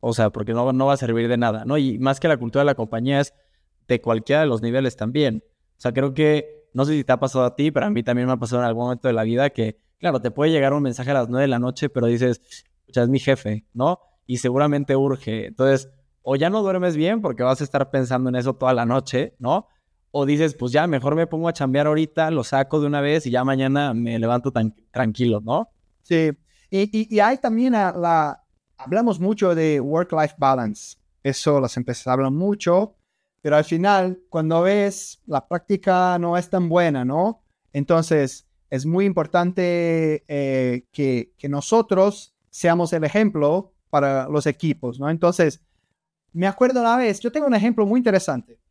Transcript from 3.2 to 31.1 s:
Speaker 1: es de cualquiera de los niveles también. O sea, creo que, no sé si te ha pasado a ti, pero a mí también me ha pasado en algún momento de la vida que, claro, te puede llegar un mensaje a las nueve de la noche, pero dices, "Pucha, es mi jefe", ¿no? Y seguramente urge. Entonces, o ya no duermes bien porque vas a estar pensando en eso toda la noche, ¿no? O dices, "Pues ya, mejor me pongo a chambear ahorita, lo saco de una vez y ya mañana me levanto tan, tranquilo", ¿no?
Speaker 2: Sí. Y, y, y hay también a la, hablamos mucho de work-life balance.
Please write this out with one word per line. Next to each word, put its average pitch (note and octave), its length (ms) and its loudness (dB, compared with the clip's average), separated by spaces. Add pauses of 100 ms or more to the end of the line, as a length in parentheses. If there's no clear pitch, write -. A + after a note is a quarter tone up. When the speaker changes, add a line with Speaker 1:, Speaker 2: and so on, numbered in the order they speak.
Speaker 1:
es - 140 -4 (520)
de A#2+ 140 0
cualquiera A#2 400 0
de D#3 60 2
los A#2 160 -2
niveles B2 340 -2
también. B2 480 -2 (320)
O - 60 -20
sea, B2 100 -2
creo C3+ 220 -2
que, D3+ 580 0
no C3 120 0
sé D3 80 0
si C#3+ 120 0
te C3+ 80 2
ha B2 80 2
pasado C3 240 0
a B2 100 0
ti, D3 160 0
pero C#3+ 160 -2
a G#3 40 -2
mí A#2+ 120 -2
también B2 240 0
me C3 60 0
ha B2+ 60 0
pasado B2 240 -2
en A#2+ 60 0
algún A#2 160 -2
momento B2 240 -4
de A#2+ 60 2
la A2 100 0
vida B2 260 0
que, A2 280 -4 (200)
claro, B2+ 220 -2
te A#2 100 -4
puede C#3+ 200 0
llegar C#3 220 2
un D3 100 0
mensaje B2+ 280 -4
a C#3+ 40 0
las B2 140 0
nueve B2+ 140 0
de C#3+ 60 2
la B2 100 0
noche, B2+ 320 -4
pero A#2+ 160 0
dices, A#2+ 340 0 (460)
"Pucha, - 160 0
es A#2+ 60 2
mi C3+ 100 2
jefe", G#2+ 540 -2
¿no? D3+ 260 0 (280)
Y B2 120 -6
seguramente C#3 580 0
urge. C3 500 -2
Entonces, C3+ 440 0 (320)
o C3+ 140 -2
ya D#3 140 2
no G#3+ 120 0
duermes F3+ 340 0
bien F#3 240 0
porque C3 220 -4
vas C3 180 0
a D3 40 -2
estar C3+ 260 -2
pensando C3 380 -2
en B2+ 80 -2
eso B2 180 -2
toda B2+ 200 0
la A#2 120 0
noche, C3 520 -2
¿no? D3 300 -2 (440)
O C#3+ 140 0
dices, D3 280 0
"Pues B2 180 -6
ya, D3+ 140 2
mejor C#3+ 280 0
me E3 120 0
pongo E3 220 -4
a E3 40 -2
chambear C#3+ 340 0
ahorita, D#3 440 0
lo C#3+ 140 -2
saco C#3 360 0
de D3+ 60 0
una D3 140 -2
vez D3 260 0
y B2 40 -4
ya B2 140 0
mañana C3+ 500 0
me A#2 240 -2
levanto A#2+ 340 -2
tan, A2+ 220 -2 (160)
tranquilo", A2+ 500 -2
¿no? C3+ 280 -4 (340)
Speaker 2:
Sí. D#3+ 280 2 (400)
Y, G#3 280 0
y, A3 160 -4
y G#3 60 4
hay A#3+ 180 4
también A#3+ 360 0
a G3 180 2
la, E3 520 0 (320)
hablamos F#3 420 0
mucho F#3 360 2
de D#3 260 2
work-life D#3 560 -2
balance. B2+ 600 -2 (260)